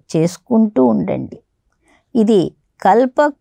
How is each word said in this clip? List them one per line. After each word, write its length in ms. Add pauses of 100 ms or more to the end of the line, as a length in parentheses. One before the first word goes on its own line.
(160)
చేసుకుంటూ 680
ఉండండి. 580 (720)
ఇది 400 (280)
కల్ప 580